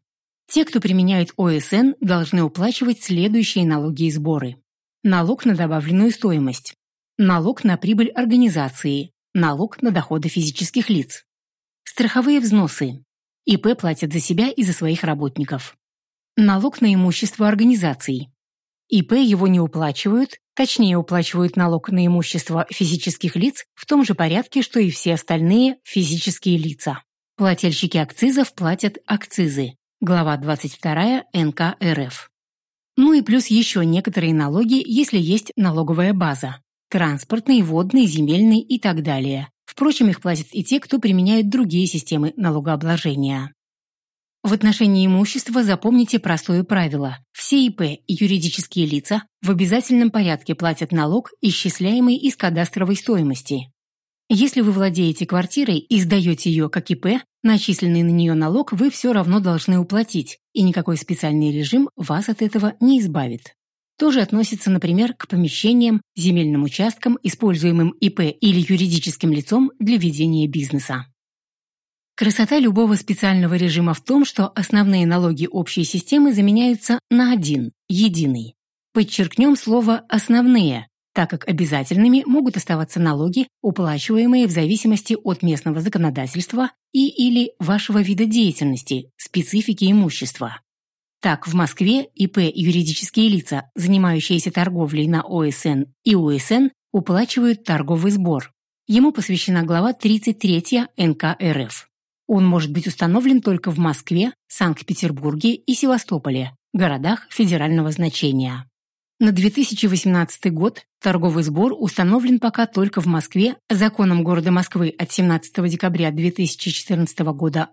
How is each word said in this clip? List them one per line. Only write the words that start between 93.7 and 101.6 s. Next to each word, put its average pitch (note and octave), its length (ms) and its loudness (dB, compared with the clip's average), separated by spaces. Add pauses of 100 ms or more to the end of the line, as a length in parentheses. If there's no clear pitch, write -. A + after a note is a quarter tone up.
занимающиеся F3+ 760 0
торговлей E3 560 -2
на E3 160 2
О E3+ 200 -2
С D3 220 -2
Н C#3 220 0 (180)
и A3 100 4
У D#3+ 140 2
С C#3 220 -2
Н, C4 200 2 (220)
уплачивают A3 720 0
торговый E3 460 0
сбор. F3 420 -2 (340)
Ему B3 240 4
посвящена F#3 520 -2
глава E3+ 280 0
тридцать A3 480 0
третья F#3 560 0
Н E3+ 180 2
К D#3+ 260 -2
Р D#3 200 0
Ф. - 300 -10 (380)